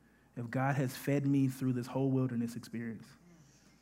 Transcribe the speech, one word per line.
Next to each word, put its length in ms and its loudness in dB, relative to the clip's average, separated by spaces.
if 140 -6
God 260 2
has 200 0
fed 320 0
me 200 4
through 260 0
this 120 -2
whole 240 0
wilderness 460 0
experience, 500 -10